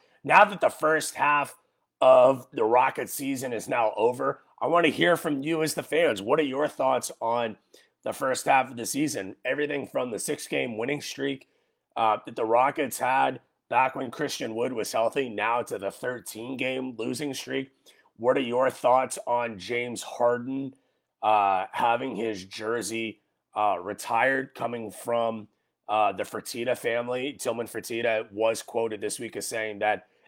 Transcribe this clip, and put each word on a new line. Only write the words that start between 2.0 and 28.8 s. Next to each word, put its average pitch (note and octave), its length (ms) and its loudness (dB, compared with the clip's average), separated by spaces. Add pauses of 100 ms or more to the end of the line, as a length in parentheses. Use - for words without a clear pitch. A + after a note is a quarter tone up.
of C3 520 8
the A#2+ 120 0
Rockets B2 480 4
season C3+ 400 -4
is A2 160 -6
now A#2+ 280 2
over, B2 460 0 (180)
I A2+ 60 -2
wanna E3 220 4
hear E3+ 280 4
from D3 280 -4
you D#3 180 0
as D3+ 120 -2
the C#3+ 100 -6
fans. D3+ 360 2
What B2 200 2
are - 40 4
your C#3 220 -2
thoughts C3 540 0
on A#2 360 -2 (460)
the A#2+ 100 -4
first C3 340 -2
half C3+ 220 4
of C3 80 -12
the A#2 80 -6
season? A#2 600 -4
Everything C#3+ 420 -2
from B2+ 240 -4
the G#2 80 -4
six-game C#3 580 -4
winning C#3 240 -2
streak, C#3 460 -6 (500)
uh, A2 200 2 (100)
that A#2 80 -14
the A#2+ 100 -2
Rockets B2+ 540 2
had C3 420 2 (280)
back C3 260 2
when C3 160 -6
Christian B2+ 460 -6
Wood B2 160 -2
was A2 180 -4
healthy, A#2 380 0
now A2+ 340 0
to A2 160 -6
the F#2+ 140 -4
thirteen-game B2+ 1080 -6
losing B2+ 340 -4
streak. C3 380 -6 (460)
What B2 200 2
are C#3+ 40 2
your B2+ 280 2
thoughts B2+ 600 2
on A#2+ 280 0
James A#2+ 460 -6
Harden, B2+ 720 0 (480)
uh, G2+ 480 4
having A#2+ 460 0
his G#2 280 -4
jersey, A2 760 -6 (340)
uh, G#2 260 2
retired, A#2+ 760 0
coming A#2 340 -6
from, A#2 560 -2 (420)
uh, G#2+ 240 4
the G2 120 -4
Fertitta A#2 520 -4
family? B2 580 -4
Tillman A#2 340 -4
Fertitta A2+ 640 -2
was A2 300 0
quoted A2+ 380 -4